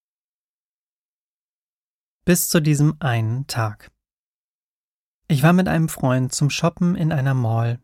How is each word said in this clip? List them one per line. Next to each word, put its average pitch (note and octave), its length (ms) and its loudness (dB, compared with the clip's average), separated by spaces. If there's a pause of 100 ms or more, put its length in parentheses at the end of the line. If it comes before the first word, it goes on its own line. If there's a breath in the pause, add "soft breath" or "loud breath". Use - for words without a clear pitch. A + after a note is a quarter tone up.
(2250)
Bis F3 240 2
zu E3+ 120 2
diesem D3+ 380 2
einen A#2 480 -2
Tag. A2 440 -8 (1400)
Ich C3+ 160 0
war E3 100 6
mit F#3 140 2
einem D#3+ 200 0
Freund B2+ 460 -2
zum C#3+ 160 0
Shoppen F3 460 -2
in D#3+ 160 -2
einer C3+ 220 0
Mall A#2 500 -2